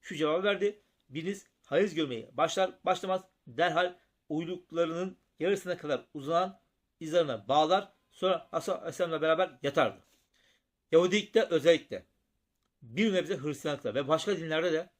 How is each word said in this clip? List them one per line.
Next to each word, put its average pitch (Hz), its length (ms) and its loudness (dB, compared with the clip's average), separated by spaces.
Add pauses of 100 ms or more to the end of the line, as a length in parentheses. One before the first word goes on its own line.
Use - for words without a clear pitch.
Şu - 160 -12
cevabı 156 260 0
verdi. 202 400 -2 (260)
"Biriniz 165 380 -8 (160)
hayız 175 320 0
görmeye 131 420 -4
başlar 165 480 0
başlamaz 185 400 -2 (220)
derhal 170 520 0 (300)
uyluklarının 170 920 -4 (200)
yarısına 180 380 -2
kadar 147 380 -6
uzanan 165 460 -2 (400)
izlerine 151 480 0
bağlar. 156 440 2 (180)
Sonra 185 440 -2
Resulullah 175 260 -4
Aleyhisselam'la 160 420 -4
beraber 160 400 0
yatardı." 139 420 0 (880)
Yahudilikte 196 500 4
özellikle, 160 640 2 (760)
bir 170 300 0
nebze 165 240 0
Hristiyanlıkta 143 580 -6
ve 135 140 -2
başka 160 280 0
dinlerde 165 360 -2
de 160 280 -4